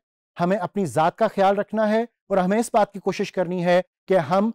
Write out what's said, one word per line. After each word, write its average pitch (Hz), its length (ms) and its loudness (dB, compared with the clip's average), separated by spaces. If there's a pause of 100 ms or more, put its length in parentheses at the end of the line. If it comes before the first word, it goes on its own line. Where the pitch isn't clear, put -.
(380)
हमें 180 180 0
अपनी 190 300 -4
ज़ात 156 320 0
का 220 100 2
ख्याल 196 280 2
रखना 214 300 -2
है 220 220 0 (220)
और 196 80 2
हमें 185 200 0
इस 233 160 -4
बात 208 180 2
की 202 60 -12
कोशिश 190 320 -4
करनी 180 320 -4
है 180 220 2 (240)
कि 185 60 2
हम 185 400 0